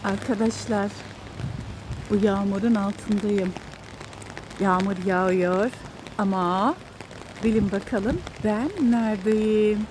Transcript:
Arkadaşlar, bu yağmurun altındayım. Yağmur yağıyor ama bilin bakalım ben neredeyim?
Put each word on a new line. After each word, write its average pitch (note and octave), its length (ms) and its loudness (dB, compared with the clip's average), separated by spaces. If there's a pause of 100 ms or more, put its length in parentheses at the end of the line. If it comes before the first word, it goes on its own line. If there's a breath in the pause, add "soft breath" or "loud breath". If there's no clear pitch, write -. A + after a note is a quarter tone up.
Arkadaşlar, G#3 880 0 (1160)
bu G#3 160 4
yağmurun G3+ 500 2
altındayım. G3+ 800 0 (1040)
Yağmur F#3+ 460 2
yağıyor F#3 680 4 (460)
ama F#3+ 580 2 (680)
bilin G#3+ 280 4
bakalım G#3+ 500 0 (220)
ben G#3+ 260 2 (220)
neredeyim? G#3+ 1000 4